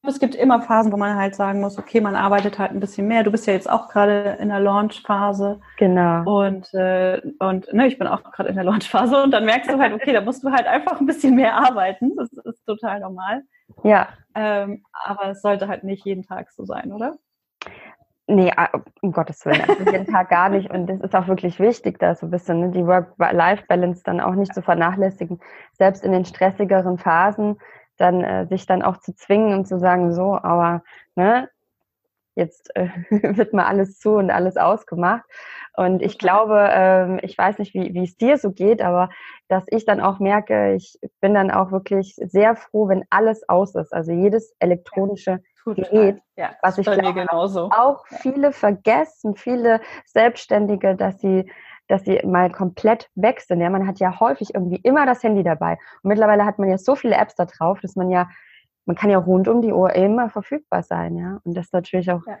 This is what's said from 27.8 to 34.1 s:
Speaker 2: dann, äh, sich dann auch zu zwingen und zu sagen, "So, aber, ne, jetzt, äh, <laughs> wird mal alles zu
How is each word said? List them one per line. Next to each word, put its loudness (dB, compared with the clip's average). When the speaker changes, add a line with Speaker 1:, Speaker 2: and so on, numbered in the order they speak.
Speaker 2:
dann, 2
äh, -2
sich -6
dann 0
auch -2
zu -14
zwingen 0
und -2
zu -6
sagen, 2
"So, 0
aber, 0
ne, 2
jetzt, -6
äh, -2
<laughs> -
wird 0
mal 2
alles -2
zu 0